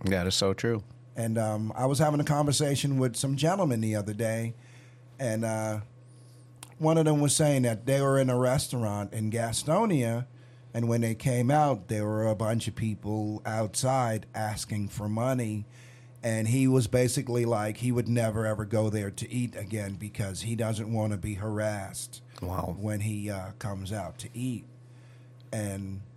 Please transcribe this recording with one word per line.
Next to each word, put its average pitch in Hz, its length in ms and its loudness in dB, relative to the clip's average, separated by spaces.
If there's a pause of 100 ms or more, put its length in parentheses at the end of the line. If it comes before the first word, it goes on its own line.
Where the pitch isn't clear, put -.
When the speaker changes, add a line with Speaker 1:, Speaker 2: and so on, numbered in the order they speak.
Speaker 1:
That 95 220 2
is 95 80 0
so 98 180 4
true. 113 300 0 (340)
Speaker 2:
And, 113 220 -2
um, 107 380 0
I 127 100 0
was 135 140 2
having 151 200 4
a 143 40 2
conversation 143 760 2
with 127 180 2
some 139 200 0
gentlemen 156 440 2
the 110 160 2
other 101 160 -2
day, 113 420 -2 (640)
and, 113 260 -2
uh, 110 360 -2 (1000)
one 160 200 4
of 160 60 6
them 151 160 6
was 147 160 4
saying 147 260 4
that 113 240 0
they 135 140 4
were 135 180 4
in 131 120 4
a 123 80 4
restaurant 120 760 0
in 110 180 -2
Gastonia, 120 960 0 (460)
and 117 160 0
when 117 120 2
they 113 140 0
came 123 360 2
out, 143 360 2
there 107 180 -2
were 107 240 0
a 110 80 4
bunch 113 300 0
of 101 100 -4
people 107 680 -4
outside 113 880 0
asking 107 540 -4
for 104 200 -6
money, 113 580 -2 (540)
and 110 280 -2
he 131 180 4
was 131 220 4
basically 123 560 2
like, 107 320 0
he 123 160 -2
would 120 160 0
never, 113 360 0
ever 107 200 -2
go 107 260 2
there 104 200 -2
to - 200 -10
eat 120 240 -4
again 101 400 -6
because 98 460 -8
he 117 160 -4
doesn't 110 360 -2
wanna 107 260 0
be 104 160 -6
harassed 104 880 -4 (200)
Speaker 1:
Wow. 87 380 -4
Speaker 2:
when 104 200 -4
he, 104 300 -4
uh, 98 280 -8
comes 98 340 -8
out 95 260 -8
to - 160 -12
eat. 120 300 -6 (880)
And 98 480 -6 (160)